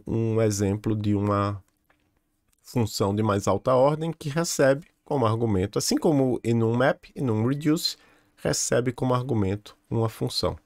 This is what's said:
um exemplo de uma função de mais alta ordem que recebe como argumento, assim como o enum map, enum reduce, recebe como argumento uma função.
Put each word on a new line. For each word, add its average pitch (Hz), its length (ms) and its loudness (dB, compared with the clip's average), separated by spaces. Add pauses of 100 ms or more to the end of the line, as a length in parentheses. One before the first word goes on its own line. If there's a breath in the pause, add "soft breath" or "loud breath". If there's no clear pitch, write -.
um 113 360 0
exemplo 104 540 0
de 104 180 0
uma 101 480 -2 (1000)
função 107 520 -2
de 107 80 0
mais 101 260 0
alta 101 260 2
ordem 151 380 2
que - 160 -10
recebe 143 580 0 (180)
como 135 220 0
argumento, 107 520 0
assim 233 180 0
como 139 380 2
o - 100 -4
enum 117 320 2
map, 135 300 0 (100)
enum 117 300 0
reduce, 151 500 -2 (400 soft breath)
recebe - 560 -2
como 127 200 -2
argumento 110 640 -2 (140)
uma 113 180 0
função. - 580 -4